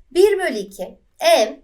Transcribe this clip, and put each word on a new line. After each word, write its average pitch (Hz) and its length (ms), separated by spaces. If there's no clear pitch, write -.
Bir 392 280
bölü 311 180
iki 190 420
M 254 420